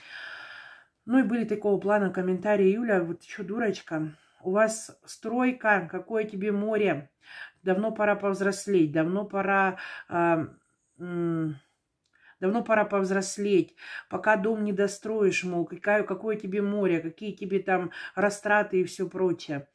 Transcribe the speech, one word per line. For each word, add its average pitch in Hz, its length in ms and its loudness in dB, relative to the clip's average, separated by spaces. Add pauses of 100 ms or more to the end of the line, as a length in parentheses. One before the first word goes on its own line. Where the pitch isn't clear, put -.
(1080)
Ну, 247 120 4
и 247 40 4
были 226 220 0
такого 208 340 0
плана 202 300 2
комментарии: 190 640 2
«Юля, 220 300 2
вот 170 180 -6
чё, - 220 -12
дурочка, 185 680 -4 (300)
у 185 100 -4
вас 220 540 0
стройка, 220 840 0
какое 214 320 -4
тебе 208 280 -2
море? 202 580 0 (540)
Давно 196 280 2
пора 208 240 2
повзрослеть, 196 760 2
давно 170 340 0
пора... 196 520 2 (320)
а, 170 380 2 (520)
м, 165 580 -2 (840)
давно 214 220 0
пора 214 220 4
повзрослеть, 196 880 0 (340)
пока 214 280 2
дом 214 280 -2
не 208 80 0
достроишь», 202 720 0
мол, 175 200 -2
какая, 208 380 0
какое 208 340 -4
тебе 202 240 -4
море, 202 400 0
какие 185 320 -8
тебе 190 260 -2
там 180 320 -2 (240)
растраты 202 680 2
и 180 40 0
всё 180 240 -6
прочее. 170 640 -2